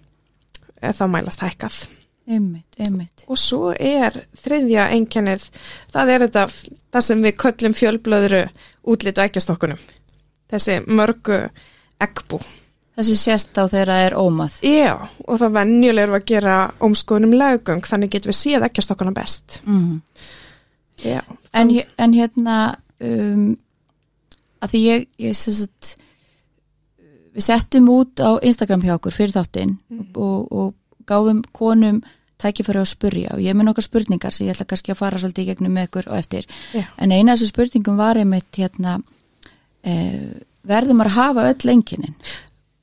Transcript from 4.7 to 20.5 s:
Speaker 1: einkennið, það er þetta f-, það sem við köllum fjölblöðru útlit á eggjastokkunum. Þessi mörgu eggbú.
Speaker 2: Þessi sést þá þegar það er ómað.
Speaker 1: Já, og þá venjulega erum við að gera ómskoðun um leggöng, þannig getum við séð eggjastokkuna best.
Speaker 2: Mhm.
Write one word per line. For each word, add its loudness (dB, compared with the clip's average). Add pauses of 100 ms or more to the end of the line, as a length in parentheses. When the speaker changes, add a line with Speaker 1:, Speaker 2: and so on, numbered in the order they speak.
Speaker 1:
einkennið, -2 (480)
það 2
er 4
þetta 2
f-, -8 (240)
það 2
sem 2
við 2
köllum 0
fjölblöðru 2 (440)
útlit 0
á 2
eggjastokkunum. -4 (720)
Þessi -2
mörgu 0 (500)
eggbú. -8 (580)
Speaker 2:
Þessi 0
sést 0
þá 0
þegar 0
það 2
er -2
ómað. 0
Speaker 1:
Já, 4 (320)
og -2
þá 4
venjulega 4
erum 0
við -2
að -20
gera 2 (240)
ómskoðun 2
um 6
leggöng, 2
þannig -2
getum -4
við 0
séð 0
eggjastokkuna -2
best. -6
Speaker 2:
Mhm. 2 (1000)